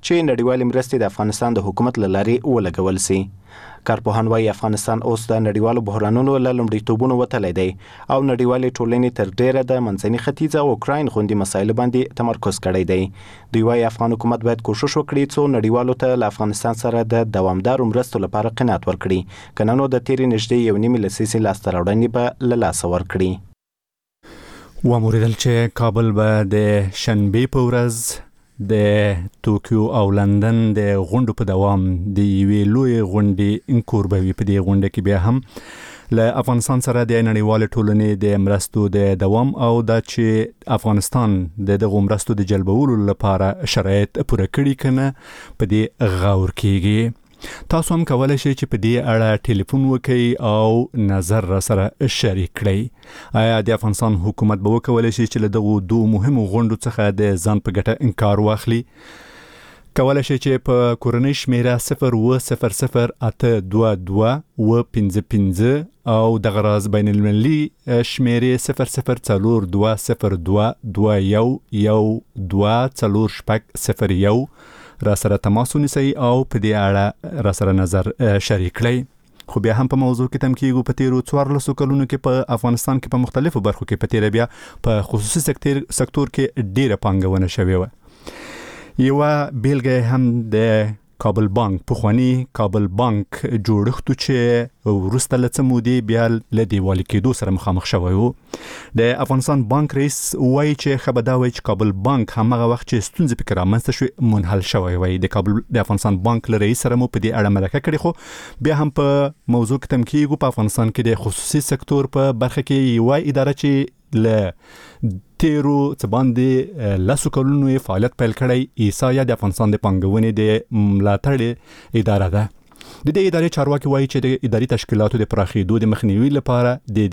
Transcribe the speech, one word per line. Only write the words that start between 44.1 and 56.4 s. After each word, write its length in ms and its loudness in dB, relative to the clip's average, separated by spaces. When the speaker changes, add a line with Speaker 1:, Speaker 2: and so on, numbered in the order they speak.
Speaker 2:
پوره 240 0
کړي 260 0
که 160 2
نه، 100 0
په 160 0
دې 80 2
غور 400 0
کیږي. 580 0
تاسو 220 0
هم 160 0
کولی 320 2
شئ 100 0
چې 200 -4
په 120 -2
دې 300 0
اړه 340 2
ټلیفون 400 0
وکړئ 380 0
او 200 2
نظر 420 0
را 160 0
سره 520 0
شریک 420 -2
کړئ. 840 -4
آیا 160 2
د 80 2
افغانستان 460 0
حکومت 460 0
به 80 2
وکولی 360 0
شي 140 0
چې 180 -2
له 120 -2
دغو 180 2
دوو 240 2
مهمو 400 2